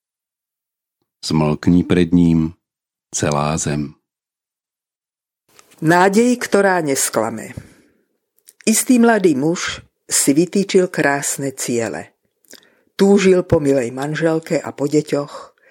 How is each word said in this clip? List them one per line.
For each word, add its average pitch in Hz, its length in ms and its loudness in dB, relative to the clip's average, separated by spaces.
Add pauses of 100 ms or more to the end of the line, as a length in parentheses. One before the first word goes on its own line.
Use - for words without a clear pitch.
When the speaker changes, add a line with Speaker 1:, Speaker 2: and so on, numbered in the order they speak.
(1200)
Speaker 1:
Zmlkni 80 640 0
pred 87 240 2
ním, 82 460 2 (580)
celá 73 400 -2
zem. 73 400 -6 (1900)
Speaker 2:
Nádej, 196 580 4
ktorá 196 400 0
nesklame. 113 720 -4 (1120)
Istý 233 380 2
mladý 202 320 4
muž 156 500 -4 (240)
si - 240 0
vytýčil 180 560 0
krásne 139 640 -4
ciele. 110 600 -6 (800)
Túžil 190 480 4
po 170 160 0
milej 139 320 0
manželke 156 720 -4
a 113 80 -10
po 139 160 -4
deťoch, 147 480 -2 (360)